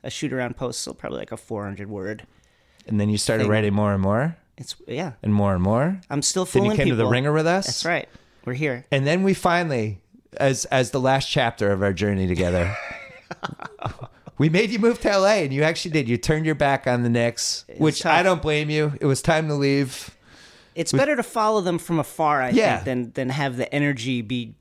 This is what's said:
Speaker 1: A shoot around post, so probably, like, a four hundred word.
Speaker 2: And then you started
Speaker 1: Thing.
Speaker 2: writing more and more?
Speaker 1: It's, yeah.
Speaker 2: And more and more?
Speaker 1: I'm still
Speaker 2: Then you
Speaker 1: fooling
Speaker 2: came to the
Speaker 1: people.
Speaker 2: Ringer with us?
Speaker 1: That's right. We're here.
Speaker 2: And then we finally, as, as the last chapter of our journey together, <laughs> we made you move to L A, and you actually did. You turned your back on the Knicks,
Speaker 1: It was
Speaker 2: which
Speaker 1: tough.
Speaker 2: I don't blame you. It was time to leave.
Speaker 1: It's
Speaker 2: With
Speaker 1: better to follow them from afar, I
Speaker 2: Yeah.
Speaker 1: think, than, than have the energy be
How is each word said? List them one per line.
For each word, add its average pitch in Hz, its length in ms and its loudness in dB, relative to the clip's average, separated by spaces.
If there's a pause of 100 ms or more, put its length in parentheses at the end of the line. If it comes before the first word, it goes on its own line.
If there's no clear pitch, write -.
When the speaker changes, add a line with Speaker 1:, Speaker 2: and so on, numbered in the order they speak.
Speaker 1:
A 135 80 -10
shoot 135 220 -6
around 123 240 -4
post, 127 240 -6
so - 120 -10
probably, - 280 -8
like, - 100 -12
a 110 60 -10
four 107 280 -8
hundred 98 240 -10
word. 104 380 -8 (640)
Speaker 2:
And 107 120 0
then 104 100 2
you 104 80 2
started 110 260 0
Speaker 1:
Thing. 104 80 2
Speaker 2:
writing 104 220 2
more 104 180 2
and 98 100 0
more? 123 340 0 (220)
Speaker 1:
It's, - 160 -14 (140)
yeah. 143 240 -6 (100)
Speaker 2:
And 104 100 2
more 101 220 4
and 87 80 0
more? 139 380 0 (100)
Speaker 1:
I'm 139 120 -2
still 185 240 -2
Speaker 2:
Then 190 180 2
you 208 60 2
Speaker 1:
fooling - 80 0
Speaker 2:
came 135 100 2
to 127 80 2
the 113 80 2
Speaker 1:
people. 123 80 2
Speaker 2:
Ringer 135 200 2
with 156 140 2
us? 185 200 0
Speaker 1:
That's - 180 -6
right. 165 240 -2 (360)
We're 123 100 -6
here. 135 360 -4
Speaker 2:
And 139 160 0
then 175 180 2
we 196 100 4
finally, 147 680 0 (360)
as, 139 300 0
as 131 260 0
the 139 80 0
last 131 280 2
chapter 113 440 0
of 95 100 0
our 101 100 2
journey 95 340 0
together, 90 500 0 (540)
<laughs> - 1080 -12
we 151 100 4
made 190 220 2
you 233 80 -2
move 233 220 2
to 254 100 0
L 196 160 4
A, 202 180 4
and 135 80 -4
you 139 100 0
actually 165 300 0
did. 139 160 0
You 120 80 2
turned 156 300 0
your 156 80 2
back 139 320 0
on 123 160 0
the 120 80 0
Knicks, 117 580 -2
Speaker 1:
It - 60 -20
was - 60 -10
Speaker 2:
which 151 220 2
Speaker 1:
tough. 165 100 2
Speaker 2:
I 170 100 6
don't 185 200 2
blame 151 280 0
you. 151 300 0
It 147 60 0
was 135 160 2
time 160 260 2
to 147 60 0
leave. 139 560 0 (640)
Speaker 1:
It's 165 180 -4
Speaker 2:
With - 80 4
Speaker 1:
better 277 160 2
to 233 60 -2
follow 214 400 0
them 170 160 0
from 165 200 -2
afar, 147 440 0
I 127 80 -2
Speaker 2:
Yeah. 170 260 4
Speaker 1:
think, 90 80 -6
than, 123 280 -4
than 127 180 -4
have 135 260 -2
the 127 180 -4
energy 135 480 0
be 117 380 -6